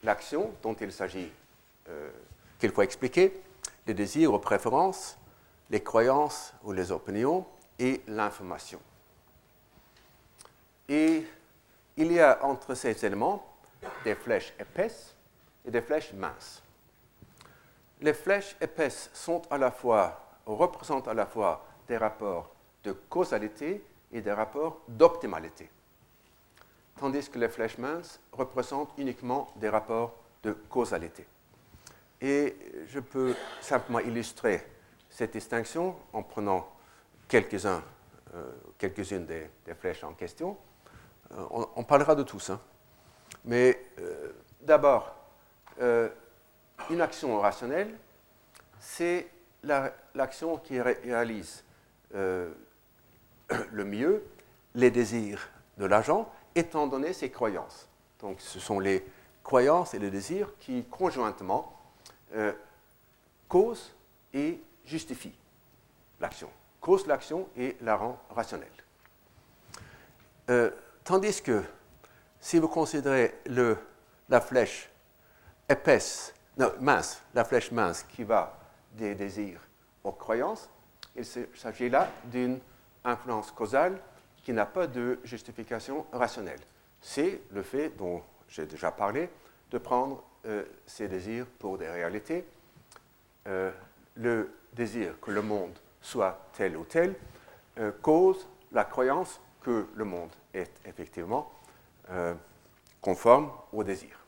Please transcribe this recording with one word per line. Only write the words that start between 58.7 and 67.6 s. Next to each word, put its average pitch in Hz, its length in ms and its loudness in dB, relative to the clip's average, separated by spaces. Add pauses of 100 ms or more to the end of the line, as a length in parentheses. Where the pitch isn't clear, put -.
les 95 260 2 (380)
croyances 147 500 4
et 107 60 -6
les 101 120 -2
désirs 165 380 -4 (100)
qui, 123 260 -6
conjointement, 110 920 -2 (600)
euh, 107 180 0 (960)
causent 214 480 2 (380)
et 302 280 -4 (240)
justifient - 520 -10 (800)
l'action, - 300 -8 (320)
causent 190 260 4
l'action 156 480 -2
et 123 260 -6